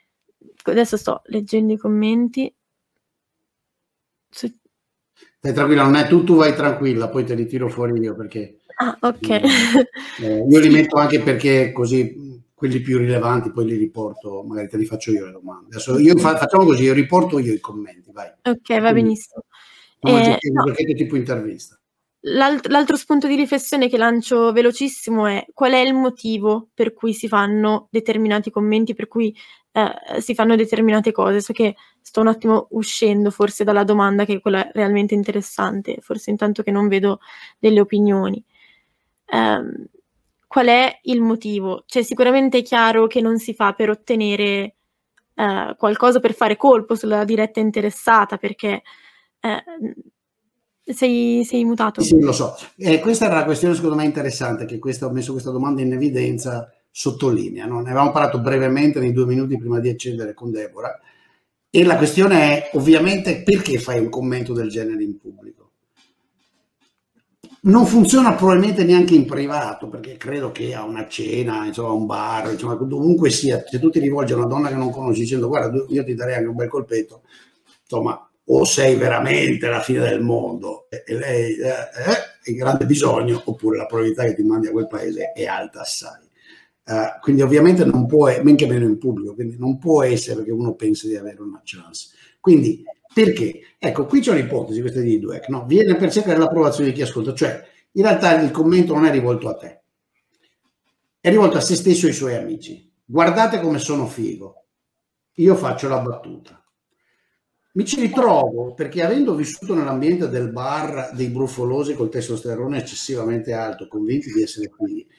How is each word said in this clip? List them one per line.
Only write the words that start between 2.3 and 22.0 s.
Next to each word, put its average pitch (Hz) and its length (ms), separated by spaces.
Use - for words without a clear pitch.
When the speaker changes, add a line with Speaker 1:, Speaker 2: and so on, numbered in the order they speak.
Speaker 1:
Su- - 240
Speaker 2:
Stai 135 160
tranquilla, 143 300
non 139 140
è 147 100
tu, 170 160
tu 175 120
vai 151 200
tranquilla, 127 540
poi 120 160
te 120 100
li 117 100
tiro 127 240
fuori 120 300
io 110 160
perché 107 420
Speaker 1:
Ah, 247 240
ok. 240 300
Speaker 2:
eh, 214 120
eh, 110 280
io 151 100
li 151 100
Speaker 1:
Sì. 147 60
Speaker 2:
metto 151 220
anche 147 240
perché 131 500
così 127 680
quelli 131 260
più 127 180
rilevanti 120 540
poi 117 140
li 113 100
riporto, 104 680
magari 107 240
te 107 100
li 110 80
faccio 110 260
io 98 140
le 92 60
domande. 92 440
Adesso 131 240
io 160 180
fa-, 160 200
facciamo 190 260
così, 135 200
io 131 100
riporto 151 460
io 120 140
i 107 60
commenti, 104 520
vai. 101 180
Speaker 1:
Ok, 233 360
va 226 120
Speaker 2:
Quindi - 20
Speaker 1:
benissimo. 226 500
Speaker 2:
facciamo 240 220
Speaker 1:
Eh, - 20
Speaker 2:
giochi-, 135 280
Speaker 1:
no. 131 120
Speaker 2:
giochetto 151 300
tipo 127 220
intervista. 117 600